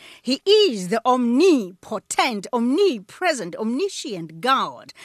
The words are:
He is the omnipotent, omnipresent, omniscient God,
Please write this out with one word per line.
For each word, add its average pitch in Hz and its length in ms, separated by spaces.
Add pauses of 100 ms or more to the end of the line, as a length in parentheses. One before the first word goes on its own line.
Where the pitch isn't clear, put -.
(240)
He 262 240
is 359 400
the 226 180
omnipotent, 247 1500
omnipresent, 247 1040
omniscient 220 840
God, 190 520 (120)